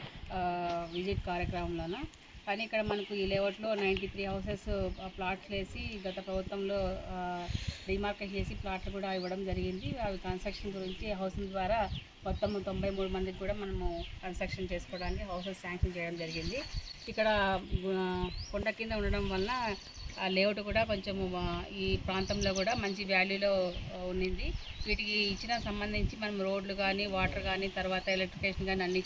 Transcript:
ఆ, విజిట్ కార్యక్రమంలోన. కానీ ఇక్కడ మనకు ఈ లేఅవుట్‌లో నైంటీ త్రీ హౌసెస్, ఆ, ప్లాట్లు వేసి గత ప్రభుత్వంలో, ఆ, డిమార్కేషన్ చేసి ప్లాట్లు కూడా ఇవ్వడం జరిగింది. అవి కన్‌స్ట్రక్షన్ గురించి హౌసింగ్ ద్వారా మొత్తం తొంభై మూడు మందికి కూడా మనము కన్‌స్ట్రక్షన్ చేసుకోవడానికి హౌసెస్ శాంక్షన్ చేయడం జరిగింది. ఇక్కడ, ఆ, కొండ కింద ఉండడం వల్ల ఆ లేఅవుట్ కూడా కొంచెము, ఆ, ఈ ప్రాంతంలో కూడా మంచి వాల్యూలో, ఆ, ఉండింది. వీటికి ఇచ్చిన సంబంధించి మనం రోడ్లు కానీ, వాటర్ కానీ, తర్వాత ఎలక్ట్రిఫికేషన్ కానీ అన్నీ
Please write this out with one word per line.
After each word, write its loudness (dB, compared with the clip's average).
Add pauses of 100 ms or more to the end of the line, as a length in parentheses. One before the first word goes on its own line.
(340)
ఆ, 0
విజిట్ 0
కార్యక్రమంలోన. -2 (520)
కానీ 0
ఇక్కడ 2
మనకు 0
ఈ 2
లేఅవుట్‌లో 2
నైంటీ 2
త్రీ -4
హౌసెస్, -2 (340)
ఆ, -4 (100)
ప్లాట్లు -2
వేసి -4
గత -4 (120)
ప్రభుత్వంలో, 0 (320)
ఆ, -2 (400)
డిమార్కేషన్ 0
చేసి 0
ప్లాట్లు -2
కూడా 0
ఇవ్వడం 0
జరిగింది. 0
అవి 0
కన్‌స్ట్రక్షన్ -2
గురించి -4
హౌసింగ్ -2
ద్వారా 2 (360)
మొత్తం 0
తొంభై 0
మూడు 0
మందికి -2
కూడా 0
మనము 0 (200)
కన్‌స్ట్రక్షన్ -2
చేసుకోవడానికి -2
హౌసెస్ -4
శాంక్షన్ -2
చేయడం -2
జరిగింది. -4 (520)
ఇక్కడ, 2 (600)
ఆ, 2 (220)
కొండ 0
కింద -2
ఉండడం 2
వల్ల 2 (480)
ఆ 2
లేఅవుట్ 6
కూడా 4
కొంచెము, 0
ఆ, 2 (140)
ఈ 4
ప్రాంతంలో 2
కూడా 4
మంచి 0
వాల్యూలో, 4 (240)
ఆ, -4
ఉండింది. 0 (340)
వీటికి 2
ఇచ్చిన 2
సంబంధించి 0
మనం 0
రోడ్లు 0
కానీ, 2
వాటర్ 2
కానీ, 2
తర్వాత 0
ఎలక్ట్రిఫికేషన్ 0
కానీ 4
అన్నీ 2